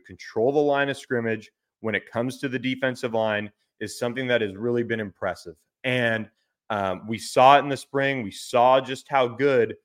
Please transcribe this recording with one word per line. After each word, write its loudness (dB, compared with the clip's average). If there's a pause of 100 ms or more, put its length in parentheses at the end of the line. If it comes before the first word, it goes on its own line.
control -2
the 2
line 2
of -4
scrimmage -4 (300)
when -4
it -4
comes -4
to -4
the -6
defensive -4
line 0 (300)
is -10
something -4
that 2
has -4
really -2
been -4
impressive. -8 (300)
And, -2 (400)
um, -4
we -6
saw 6
it 6
in -4
the -2
spring. -4
We -8
saw 2
just -10
how 2
good 0